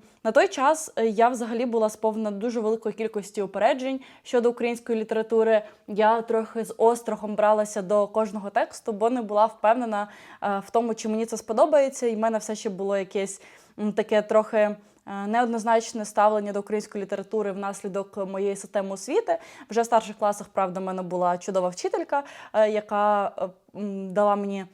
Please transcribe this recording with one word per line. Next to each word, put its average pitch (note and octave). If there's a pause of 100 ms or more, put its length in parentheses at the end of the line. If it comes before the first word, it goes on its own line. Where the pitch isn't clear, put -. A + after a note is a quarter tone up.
(240)
на A3
той D#4
час, D4
е, A3+
я A3+
взагалі A#3
була A3
сповнена G#3+
дуже A3+
великої G#3+
кількості G#3+
упереджень B3+ (240)
щодо A#3+
української A#3
літератури. A3 (260)
Я A3
трохи A3+
з -
острахом A3
бралася G#3+
до G3+
кожного G#3
тексту, A#3+
бо G#3+
не B3+
була G#3+
впевнена, A3 (360)
е, G3
в -
тому, A#3
чи A3+
мені A3
це A3+
сподобається, C4+
і A3+
в G#3+
мене A3+
все G#3+
ще A3
було G3
якесь, G3 (380)
м, G#3
таке G#3+
трохи, G#3+
е, G#3 (500)
неоднозначне A3+
ставлення G#3
до G3+
української G#3
літератури G3
внаслідок G3
моєї G3
системи G3
освіти. E4+ (320)
Вже A3
в A3+
старших A3
класах, G#3
правда, F#3+
в F#3+
мене F#3
була F3+
чудова F#3
вчителька, D#4 (300)
е, G#3+
яка, G#3
е, F#3+ (300)
м, G3
дала G3+
мені G3